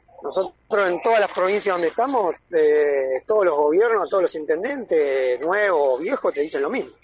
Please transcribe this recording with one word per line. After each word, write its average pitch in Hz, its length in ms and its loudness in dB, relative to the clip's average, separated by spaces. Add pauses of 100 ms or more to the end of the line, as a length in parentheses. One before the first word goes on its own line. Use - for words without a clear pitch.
(240)
Nosotros 185 680 -2
en 175 140 -4
todas 226 160 4
las 196 120 0
provincias 196 440 0
donde 170 140 0
estamos, 226 440 -2 (180)
eh, 147 760 2
todos 214 180 2
los 160 100 2
gobiernos, 170 540 2
todos 190 140 2
los - 120 0
intendentes, 156 1080 -2
nuevos 185 400 0 (140)
o - 40 -4
viejos, 196 340 -2
te 143 80 -4
dicen 147 220 -2
lo 147 60 -2
mismo. 233 220 -6 (120)